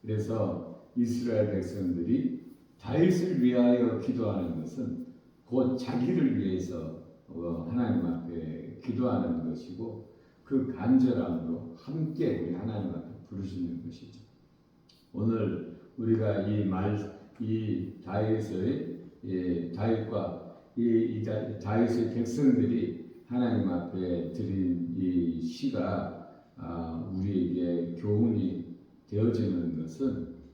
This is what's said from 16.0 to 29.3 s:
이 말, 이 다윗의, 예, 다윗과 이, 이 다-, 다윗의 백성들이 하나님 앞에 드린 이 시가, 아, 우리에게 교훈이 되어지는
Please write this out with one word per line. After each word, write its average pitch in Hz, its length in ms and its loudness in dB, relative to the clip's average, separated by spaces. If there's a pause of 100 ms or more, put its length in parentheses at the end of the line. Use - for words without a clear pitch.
이 104 180 2
말, 98 320 0 (420)
이 110 540 -2 (100)
다윗의, 107 960 -2 (260)
예, 90 460 -2
다윗과 107 720 -2 (320)
이, 117 80 0
이 113 400 4
다-, - 360 -4
다윗의 113 540 2
백성들이 117 920 2 (220)
하나님 110 420 2
앞에 87 640 -2
드린 90 640 0
이 87 440 2
시가, - 800 -2 (380)
아, 85 560 -6
우리에게 87 880 0
교훈이 104 640 2 (420)
되어지는 90 760 0